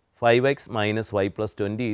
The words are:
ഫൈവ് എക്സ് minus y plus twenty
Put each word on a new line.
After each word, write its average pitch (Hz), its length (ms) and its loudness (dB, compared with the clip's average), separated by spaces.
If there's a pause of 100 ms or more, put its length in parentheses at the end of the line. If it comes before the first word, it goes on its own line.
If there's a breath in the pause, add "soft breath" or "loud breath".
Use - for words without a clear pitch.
(220)
ഫൈവ് 120 220 6 (100)
എക്സ് - 140 -14 (120)
minus 107 280 -2 (140)
y 101 140 0
plus 107 240 -4
twenty 107 340 -4